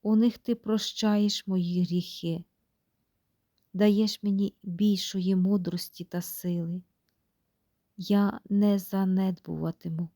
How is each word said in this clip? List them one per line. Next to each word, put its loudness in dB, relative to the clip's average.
У 4
них 4
Ти -2
прощаєш 0
мої 0
гріхи, -4
даєш 2
мені 0
більшої 0
мудрості -2
та -6
сили. -6
Я 0
не 2
занедбуватиму -2